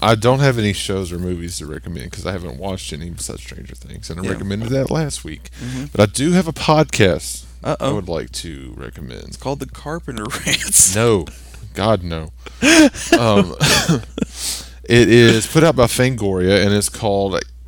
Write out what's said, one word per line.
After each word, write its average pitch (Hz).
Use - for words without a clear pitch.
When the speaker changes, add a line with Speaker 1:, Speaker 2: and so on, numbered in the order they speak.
Speaker 1:
I 113
don't 123
have 135
any 104
shows 95
or 87
movies 87
to 76
recommend 76
'cause -
I 90
haven't 85
watched 95
any 73
besides -
Stranger -
Things, -
and 85
I 92
Speaker 2:
Yeah. 101
Speaker 1:
recommended 107
that 135
last 151
week. -
Speaker 2:
Mm-hmm. 127
Speaker 1:
But 98
I 107
do 151
have 180
a 160
podcast -
Speaker 2:
Uh-oh. 135
Speaker 1:
I -
would 95
like 73
to 67
recommend. 60
Speaker 2:
It's -
called 139
The 135
Carpenter 143
<laughs> -
Rants. -
Speaker 1:
No. 107
God, 101
no. 82
Speaker 2:
<laughs> -
Speaker 1:
Um, 101
<laughs> -
it 117
is 117
put 160
out 156
by 127
Fangoria, 101
and 101
it's 104
called 98